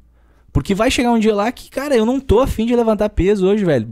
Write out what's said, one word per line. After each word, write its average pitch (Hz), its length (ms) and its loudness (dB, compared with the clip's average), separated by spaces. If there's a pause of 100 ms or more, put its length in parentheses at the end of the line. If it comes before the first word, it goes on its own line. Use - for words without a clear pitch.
(520)
Porque 151 220 -2
vai 220 160 0
chegar 240 220 0
um 233 60 2
dia 214 160 2
lá 208 180 -2
que, - 160 -18
cara, 277 280 -4
eu 220 100 2
não 262 140 -2
tô 214 200 2
afim 233 260 -2
de 240 80 0
levantar 220 360 0
peso 190 360 0
hoje, 208 180 2
velho. 123 280 0